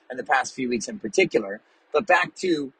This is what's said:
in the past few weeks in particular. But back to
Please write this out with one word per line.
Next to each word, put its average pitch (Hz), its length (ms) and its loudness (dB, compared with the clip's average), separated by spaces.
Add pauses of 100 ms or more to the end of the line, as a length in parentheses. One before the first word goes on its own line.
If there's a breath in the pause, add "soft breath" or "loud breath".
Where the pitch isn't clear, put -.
(100 soft breath)
in 127 60 -10
the 120 80 -6
past 131 320 0
few 127 120 -2
weeks 120 200 -2
in 110 100 -8
particular. 110 640 0 (320 soft breath)
But 147 120 2
back 175 340 2
to 151 400 -2